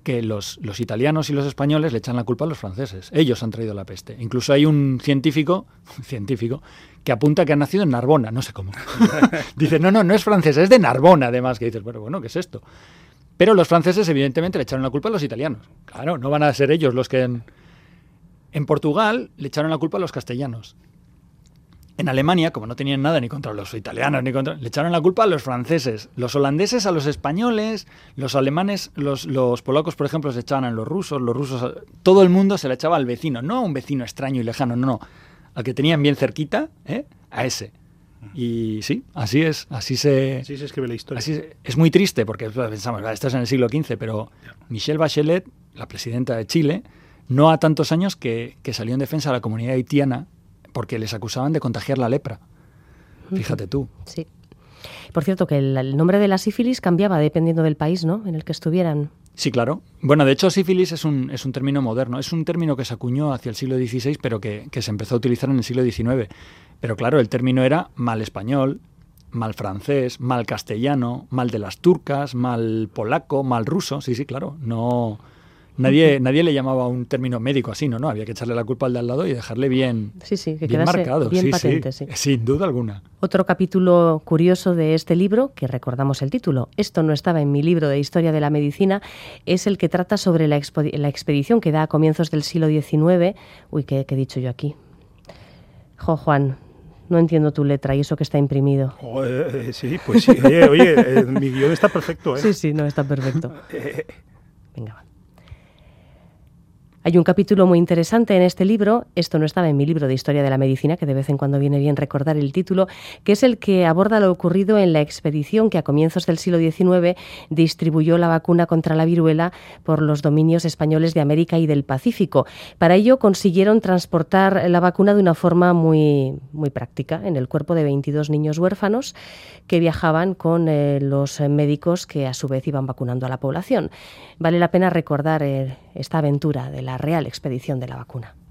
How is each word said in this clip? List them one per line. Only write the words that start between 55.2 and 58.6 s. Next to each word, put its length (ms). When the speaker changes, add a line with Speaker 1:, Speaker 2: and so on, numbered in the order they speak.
Speaker 3:
cierto, 240
que 120
el, 180
el 180
nombre 240
de 80
la 100
sífilis 440
cambiaba 380
dependiendo 440
del 140
país, 260
¿no?, 220
en 100
el 80
que 80
estuvieran. 580